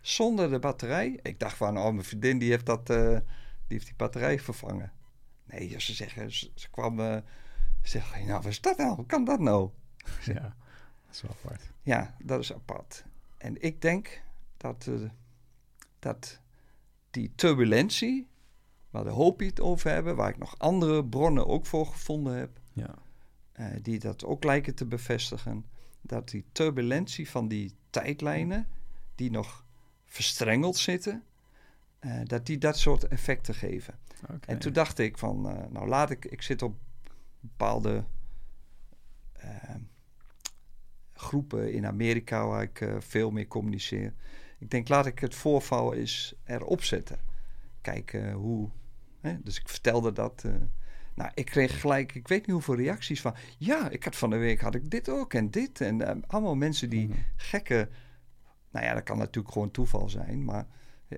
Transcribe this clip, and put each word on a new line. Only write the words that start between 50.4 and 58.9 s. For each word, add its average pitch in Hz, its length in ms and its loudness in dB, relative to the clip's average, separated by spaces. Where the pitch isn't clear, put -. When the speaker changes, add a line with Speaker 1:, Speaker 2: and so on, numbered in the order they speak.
Speaker 1:
eh, 107 80 2
nou, 180 200 -4
ik 139 120 -2
kreeg 135 340 2
gelijk, 139 340 2
ik 120 140 -10
weet 190 180 4
niet - 80 0
hoeveel 143 220 0
reacties 160 440 -2
van: 117 140 0
"Ja, 247 320 2
ik - 140 -6
had - 120 -4
van 113 140 2
de 110 60 2
week 117 240 6
had 120 140 2
ik 123 160 -2
dit 117 180 -2
ook 135 260 -2
en 110 160 2
dit." 240 300 -2
En, 110 220 0
eh, - 240 -2
allemaal 208 300 0
mensen 143 340 0
die 110 180 2
Speaker 2:
Mhm. 107 100 2
Speaker 1:
gekke, - 520 2
nou 117 160 -2
ja, 117 80 2